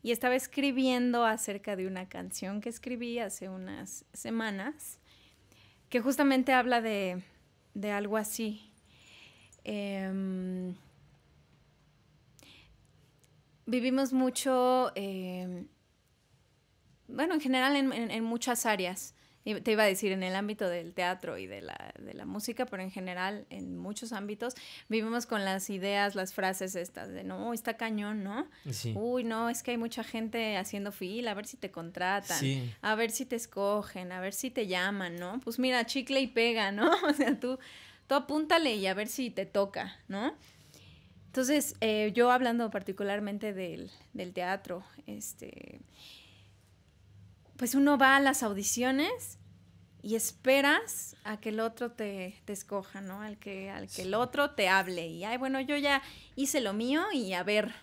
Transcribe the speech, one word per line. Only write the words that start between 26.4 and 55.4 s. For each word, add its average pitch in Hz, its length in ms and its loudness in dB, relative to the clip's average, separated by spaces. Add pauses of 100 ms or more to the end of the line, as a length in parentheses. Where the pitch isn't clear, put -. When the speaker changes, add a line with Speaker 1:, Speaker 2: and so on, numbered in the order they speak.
Speaker 1:
estas 180 340 -8
de, 185 140 -10
"No, 190 300 -6
está 226 240 -4
cañón, 214 460 -4
¿no? 214 260 -6 (220)
Speaker 2:
Sí. 113 240 -4
Speaker 1:
Uy, 240 280 -2
no, 226 280 -2
es 233 100 -6
que - 80 -6
hay 240 80 -2
mucha 233 260 -4
gente 220 540 -2
haciendo 202 340 -4
fila, 214 380 -6
a 208 60 -4
ver 214 100 -8
si - 120 -16
te 190 120 -8
contratan, 180 720 -2
Speaker 2:
Sí. 135 320 0 (100)
Speaker 1:
a 214 140 2
ver 226 160 2
si 247 160 -4
te 240 80 -2
escogen, 202 760 -2
a 185 80 -8
ver 196 140 -4
si 262 160 -4
te 233 160 -2
llaman, 180 520 0
¿no? 185 240 -6
Pues 233 180 -4
mira, 247 260 2
chicle 269 360 0
y 262 60 0
pega, 226 440 2
¿no? 214 180 4
<laughs> 359 180 4
O 285 60 4
sea, 277 260 2
tú, 254 200 -2 (480)
tú 269 80 2
apúntale 302 600 4
y 190 120 0
a 190 80 2
ver 214 120 -2
si 254 220 -4
te 190 160 -4
toca", 196 500 4 (120)
¿no? 226 280 0 (920)
Entonces, 269 540 2
eh, 214 340 4
yo 240 160 8
hablando 233 400 4
particularmente 202 800 -4
del, 180 380 -8 (220)
del 180 200 -8
teatro, 185 500 -4 (220)
este, - 760 -14 (1800)
pues 247 180 -2
uno 285 220 8
va 269 180 10
a 277 40 8
las 269 240 4
audiciones 254 960 0 (600)
y 208 140 -2
esperas 277 1080 2
a 208 160 -6
que 220 100 -6
el 214 100 -2
otro 226 320 -2
te, 196 440 -6 (100)
te 208 80 -8
escoja, 196 480 -8
¿no? 196 200 -10
Al 214 180 -10
que, 196 320 -10
al 190 180 -10
que 185 140 -8
el 185 60 -4
Speaker 2:
Sí. 202 60 0
Speaker 1:
otro 269 360 2
te 196 180 2
hable 180 380 2
y, 165 160 -8
"Ay, 233 140 -4
bueno, 269 240 -2